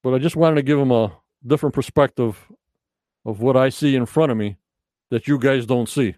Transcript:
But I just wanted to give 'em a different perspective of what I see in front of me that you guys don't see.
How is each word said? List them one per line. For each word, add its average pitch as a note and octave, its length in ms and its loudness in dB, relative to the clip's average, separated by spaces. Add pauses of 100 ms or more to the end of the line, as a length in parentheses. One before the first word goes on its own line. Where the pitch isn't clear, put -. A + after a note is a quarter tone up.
But B2+ 100 0
I C3 60 0
just D#3+ 160 -2
wanted D#3+ 220 2
to C#3+ 40 2
give C#3+ 180 2
'em C3 120 2
a A2+ 280 0 (260)
different C#3+ 280 0
perspective B2+ 760 -2 (720)
of A2 160 -8
what B2+ 160 2
I C3 120 4
see C#3 260 0
in B2 100 0
front D#3 260 0
of A2+ 60 -2
me G#2 200 -6 (520)
that A#2 180 -4
you C#3+ 120 0
guys C3 260 0
don't A#2+ 240 -2
see. A#2 280 -2